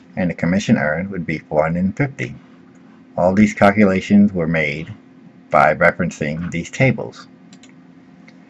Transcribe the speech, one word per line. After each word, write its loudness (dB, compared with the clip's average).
and -2
the -6
commission 0
earned -4
would -10
be -6
four -2
hundred -2
and -4
fifty. -6
All 2
these 2
calculations 4
were -2
made -4
by 4
referencing -2
these -8
tables. -2